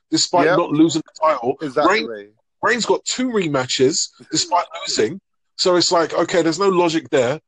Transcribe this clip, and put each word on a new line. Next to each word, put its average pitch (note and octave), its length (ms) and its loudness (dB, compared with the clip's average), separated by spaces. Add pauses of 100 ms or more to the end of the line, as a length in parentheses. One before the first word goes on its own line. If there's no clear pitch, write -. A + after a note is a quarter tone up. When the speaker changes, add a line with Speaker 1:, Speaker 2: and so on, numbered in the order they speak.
(120)
Speaker 1:
despite D#3+ 340 0
Speaker 2:
Yep. F3+ 120 2
Speaker 1:
not E3+ 120 -2
losing D#3 340 2
the - 160 -20
title. C#3 420 -2
Speaker 2:
Exactly. E3+ 440 0
Speaker 1:
Reign-, G#2 260 -14 (300)
Reigns A3 240 0
got F#3 180 0
two B3+ 260 -4
rematches, C#3+ 800 0 (200)
despite D#3+ 360 -2 (200)
losing. - 340 -2 (360)
So F3+ 200 2
it's E3+ 160 2
like, E3+ 220 0
okay, E3+ 260 0
there's D#3 180 0
no G3 120 2
logic E3 400 0
there. C#3 380 0